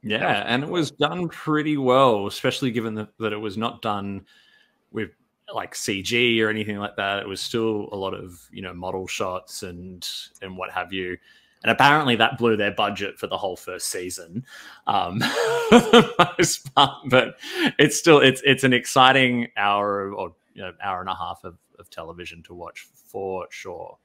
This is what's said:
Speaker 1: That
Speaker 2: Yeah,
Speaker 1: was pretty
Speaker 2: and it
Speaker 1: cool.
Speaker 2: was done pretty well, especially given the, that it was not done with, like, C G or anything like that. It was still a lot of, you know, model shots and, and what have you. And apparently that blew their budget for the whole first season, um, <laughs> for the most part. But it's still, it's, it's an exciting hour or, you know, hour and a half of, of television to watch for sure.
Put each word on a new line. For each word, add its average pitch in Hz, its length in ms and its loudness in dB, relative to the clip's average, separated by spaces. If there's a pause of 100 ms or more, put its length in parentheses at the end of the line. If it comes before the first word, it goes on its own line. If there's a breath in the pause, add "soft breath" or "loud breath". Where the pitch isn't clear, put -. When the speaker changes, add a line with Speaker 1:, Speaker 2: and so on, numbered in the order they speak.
Speaker 1:
That 110 80 -6
Speaker 2:
Yeah, 110 80 -2
Speaker 1:
was 165 160 2
pretty 101 160 -4
Speaker 2:
and 123 120 0
it 151 40 -6
Speaker 1:
cool. 160 60 -8
Speaker 2:
was 165 180 -2
done 165 380 -2
pretty 151 480 -2
well, 127 500 4
especially 123 460 -2
given 113 240 -4
the, 107 120 -8 (120)
that 110 120 -2
it 104 40 -6
was 107 200 -8
not 113 240 -4
done 101 460 -6 (640 soft breath)
with, 107 200 -6 (440)
like, 101 200 -10
C 98 280 -4
G 117 400 2
or 110 80 2
anything 104 280 -4
like 101 180 -8
that. 101 240 -2
It 101 80 -12
was 95 120 -8
still 110 520 -4
a 104 40 -10
lot 95 180 -6
of, 92 260 -16 (100)
you 98 120 -16
know, 90 120 -12
model 92 320 -8
shots 92 560 -8
and, 90 440 -14 (360)
and 95 140 -14
what 92 160 -10
have 90 200 -8
you. 90 240 -6 (460 soft breath)
And - 80 -2
apparently 135 460 4
that 113 200 2
blew 113 220 2
their 101 140 0
budget 101 460 -4
for - 80 -8
the 95 120 -6
whole 92 180 -6
first 90 320 -10
season, 92 560 -10 (420 loud breath)
um, 95 340 0
<laughs> - 0 -
for 339 600 4
the 214 580 4
most - 360 -2
part. 139 340 2
But 123 300 4 (400 loud breath)
it's - 200 4
still, 156 200 8
it's, 131 260 6
it's 135 200 4
an 127 100 4
exciting 127 840 4
hour 101 560 0
or, 92 220 -8 (180)
you - 80 -18
know, 92 120 -10 (100)
hour 95 180 -6
and 92 80 -8
a 92 60 -4
half 87 300 -10
of, 87 120 -16 (220)
of 87 100 -20
television 85 560 -16
to 90 100 -20
watch 87 320 -18 (200)
for 95 420 -8
sure. 85 560 -16